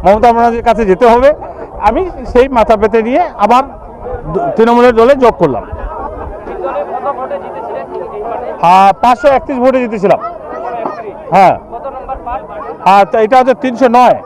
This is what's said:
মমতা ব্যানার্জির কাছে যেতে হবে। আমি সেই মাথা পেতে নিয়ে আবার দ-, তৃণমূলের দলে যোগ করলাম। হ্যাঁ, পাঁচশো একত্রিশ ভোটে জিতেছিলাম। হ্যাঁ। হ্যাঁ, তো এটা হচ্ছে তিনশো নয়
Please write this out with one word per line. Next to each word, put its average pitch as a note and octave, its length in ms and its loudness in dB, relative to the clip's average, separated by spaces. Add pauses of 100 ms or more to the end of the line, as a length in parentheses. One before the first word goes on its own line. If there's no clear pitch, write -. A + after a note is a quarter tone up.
মমতা A3 300 4
ব্যানার্জির A#3 300 2
কাছে A#3 220 2
যেতে F#3+ 220 4
হবে। B3+ 260 6 (480)
আমি C#4+ 280 0 (160)
সেই B3+ 220 2
মাথা B3 300 2
পেতে G#3+ 240 2
নিয়ে B3+ 200 0 (160)
আবার A#3+ 260 2 (720)
দ-, - 60 -2 (160)
তৃণমূলের A#3+ 400 4
দলে A#3+ 200 6
যোগ B3+ 180 4
করলাম। B2+ 300 -2 (3000)
হ্যাঁ, F#3+ 320 6
পাঁচশো B3 340 2
একত্রিশ C4+ 300 0
ভোটে B3+ 220 2
জিতেছিলাম। G#3 400 0 (1120)
হ্যাঁ। E3 280 4 (1300)
হ্যাঁ, G3 200 4
তো G#3+ 120 -4
এটা A3 200 2
হচ্ছে B3+ 160 4
তিনশো B3+ 340 0
নয় A#3 280 4 (100)